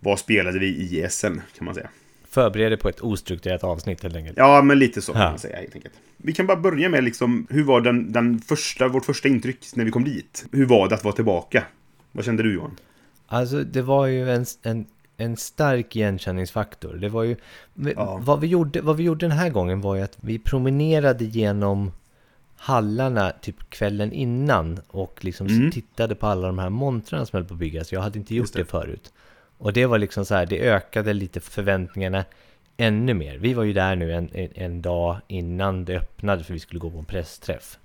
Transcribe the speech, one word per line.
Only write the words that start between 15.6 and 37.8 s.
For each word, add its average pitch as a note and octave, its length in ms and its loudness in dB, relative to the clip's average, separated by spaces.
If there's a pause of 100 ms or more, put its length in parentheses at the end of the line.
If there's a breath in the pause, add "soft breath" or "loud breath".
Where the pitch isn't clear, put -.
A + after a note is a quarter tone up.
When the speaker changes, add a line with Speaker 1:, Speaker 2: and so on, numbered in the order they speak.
Speaker 2:
igenkänningsfaktor. F#2 960 -4
Det F#2 140 -4
var A2+ 140 -2
ju, A#2 140 -2 (380 loud breath)
vi, C#3+ 220 -4
Speaker 1:
Ja. F#2+ 280 -4
Speaker 2:
vad D3 160 4
vi D#3 60 -2
gjorde, E3 340 2
vad D#3 160 2
vi D#3+ 60 -2
gjorde E3+ 260 0
den D3+ 100 2
här F3 120 0
gången F#2+ 300 0
var G2 160 -2
ju F#2+ 60 -2
att - 180 -8
vi A2+ 180 -6
promenerade C#3 840 2
genom G2+ 680 0 (640)
hallarna A2+ 720 0
typ - 400 -12
kvällen G#2 420 -2
innan A#2+ 760 0
och - 360 -10
liksom F#2+ 220 -6
Speaker 1:
Mm. A#2 240 4
Speaker 2:
tittade A#2 440 -4
på G#2+ 120 -4
alla F#2 200 0
de F#2 120 -2
här F#2 120 -4
montrarna B2+ 560 -4
som - 100 -6
höll F2+ 120 -2
på F#2+ 60 -12
att E2 60 -8
byggas. D#2+ 320 -6
Jag F#2 80 -4
hade G#2 180 -6
inte G#2 160 -8
gjort A#2+ 80 0
Speaker 1:
Just A2 120 -6
det. - 60 -4
Speaker 2:
det F2 100 0
förut. - 420 -8 (460 soft breath)
Och G#2 140 -4
det B2 140 4
var A#2 120 4
liksom G#2 280 -2
så - 80 -2
här, F2 120 4
det F2 140 -2
ökade G#2+ 520 2
lite G2 280 -4
förväntningarna F#2+ 840 -2 (520 soft breath)
ännu A2+ 380 2
mer. C#2+ 240 -6
Vi A#2 160 0
var A#2 100 0
ju G#2 80 0
där F#2+ 240 2
nu E2 160 -2
en, E2+ 220 -2
en, F#2 200 -6
en F2 280 -8
dag F2 340 0 (120)
innan F#2 560 -4
det F2+ 120 -4
öppnade, F#2 480 -4
för F#2 100 -12
vi E2 60 -8
skulle E2+ 200 -12
gå E2 100 -8
på E2 80 -12
en D#2 60 -10
pressträff. - 800 -10